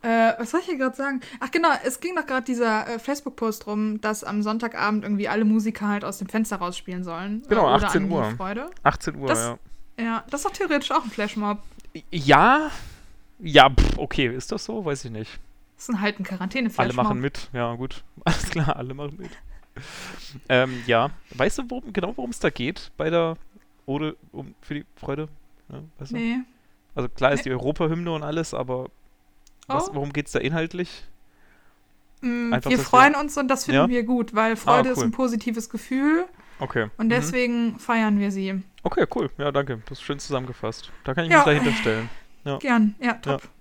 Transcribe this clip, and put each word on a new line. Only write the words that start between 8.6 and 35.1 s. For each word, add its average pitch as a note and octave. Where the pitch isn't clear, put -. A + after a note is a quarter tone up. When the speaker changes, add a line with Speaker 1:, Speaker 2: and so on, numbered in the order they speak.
Speaker 2:
Achtzehn -
Uhr, C#3
Speaker 1:
Das, C#4
Speaker 2:
ja. A#2+
Speaker 1:
ja, A3+
das C#4+
ist -
doch G4
theoretisch D#4
auch D4+
ein A3
Flashmob. G#3
Speaker 2:
Ja, F#3
ja, C#3+
pff, -
okay, C#3
ist B2+
das A3+
so? A3
Weiß C#3+
ich B2
nicht. A2
Speaker 1:
Das -
ist G#3+
halt G#3
ein F#3
Quarantäne-Flashmob. F#3+
Speaker 2:
Alle A#2+
machen B2
mit, -
ja A#2+
gut. B2+
<laughs> -
Alles -
klar, D3+
alle C3
machen C#3+
mit. -
Ähm, B2+
ja. A#2+
Weißt C3
du, C4
worum, B3
genau F#3
worum B3
es -
da D#3+
geht -
bei D#3
der E3
Ode D3
um, -
für -
die D3
Freude? D3+
Ja, C#3
weißt C#3
du? A#3
Speaker 1:
Nee. A#3
Speaker 2:
Also B2
klar C3
ist C#3
Speaker 1:
Nee. -
Speaker 2:
die C3+
Europahymne D#3+
und D#3
alles, D#3
aber B2+
was, D#4
Speaker 1:
Oh. D3+
Speaker 2:
worum C#3+
geht's D3
da -
inhaltlich? E3
Speaker 1:
Mm, A#3+
Speaker 2:
Einfach, -
Speaker 1:
wir B3+
Speaker 2:
dass C3+
Speaker 1:
freuen C4+
Speaker 2:
wir C#4+
Speaker 1:
uns D4
und C4+
das C4
finden C4+
Speaker 2:
Ja? G3+
Speaker 1:
wir A#3+
gut, A#3
weil A3
Speaker 2:
Ah, -
Speaker 1:
Freude -
ist B3+
Speaker 2:
cool. -
Speaker 1:
ein A3+